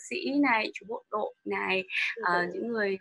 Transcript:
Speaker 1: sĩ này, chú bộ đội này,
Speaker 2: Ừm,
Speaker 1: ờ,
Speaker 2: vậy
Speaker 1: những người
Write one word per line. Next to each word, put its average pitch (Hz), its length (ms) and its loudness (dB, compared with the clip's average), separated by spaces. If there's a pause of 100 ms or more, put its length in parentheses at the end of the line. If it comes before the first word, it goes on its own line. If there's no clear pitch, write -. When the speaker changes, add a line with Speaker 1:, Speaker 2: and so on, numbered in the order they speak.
Speaker 1:
sĩ 240 220 -2 (200)
này, 220 220 2
chú - 160 -14
bộ 233 220 -6
đội 208 220 -2 (120)
này, 196 380 0 (320)
Speaker 2:
Ừm, 226 100 -10
Speaker 1:
ờ, 180 120 2
Speaker 2:
vậy 175 160 2
Speaker 1:
những 220 140 -4
người 208 340 0